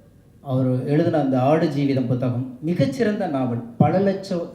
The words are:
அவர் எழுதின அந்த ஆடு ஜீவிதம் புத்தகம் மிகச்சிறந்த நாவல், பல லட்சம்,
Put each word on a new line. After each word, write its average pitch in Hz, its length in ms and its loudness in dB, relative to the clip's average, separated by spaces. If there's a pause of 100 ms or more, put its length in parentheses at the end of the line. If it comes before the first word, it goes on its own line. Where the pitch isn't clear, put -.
(420)
அவர் 131 460 -2
எழுதின 160 320 2
அந்த 131 200 0
ஆடு 160 280 4
ஜீவிதம் 139 400 0
புத்தகம் 123 540 -2
மிகச்சிறந்த 208 680 -2
நாவல், 123 340 -4 (160)
பல 185 220 4
லட்சம், 190 560 -2